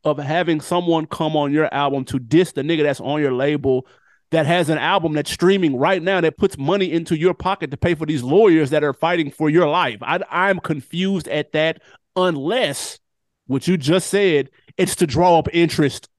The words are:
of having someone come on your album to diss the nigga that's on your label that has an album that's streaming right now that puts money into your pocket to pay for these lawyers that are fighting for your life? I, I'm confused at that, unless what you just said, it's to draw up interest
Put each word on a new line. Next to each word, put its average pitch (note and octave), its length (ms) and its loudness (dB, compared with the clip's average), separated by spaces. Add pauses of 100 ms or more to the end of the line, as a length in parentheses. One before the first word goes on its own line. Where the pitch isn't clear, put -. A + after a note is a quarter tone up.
of C#3+ 140 0
having D#3 420 -2
someone E3+ 460 0
come D#3 320 -4
on C#3+ 160 0
your D3+ 200 0
album C#3 320 -2
to C3+ 140 -4
diss D3 320 2
the C3+ 120 -6
nigga D#3 200 0
that's C#3+ 160 0
on D3 220 -4
your C#3+ 100 0
label C3+ 540 0 (460)
that D#3 160 0
has E3+ 220 2
an D#3 100 0
album E3 340 0
that's D3 180 -4
streaming F3 460 2
right E3+ 240 2
now F#3 180 0
that D#3+ 180 0
puts G3 200 0
money E3+ 340 -2
into E3 260 -2
your E3+ 180 2
pocket F3+ 360 -6
to C#3 60 -10
pay E3+ 160 0
for D#3 120 -4
these D3 180 -2
lawyers D#3+ 480 4
that D3+ 120 2
are C#3+ 100 0
fighting E3 360 -2
for D#3 200 -2
your D#3+ 200 4
life? D3 320 -2
I, D#3+ 180 -4 (100)
I'm F#3 300 0
confused E3+ 680 -4
at D3 240 -6
that, D#3+ 300 -2 (340)
unless F3+ 840 -2 (480)
what C3 200 -2
you F3+ 100 2
just D#3+ 320 0
said, F3 400 2 (280)
it's - 200 0
to F3 100 2
draw E3 320 4
up D3 140 -2
interest D#3 640 0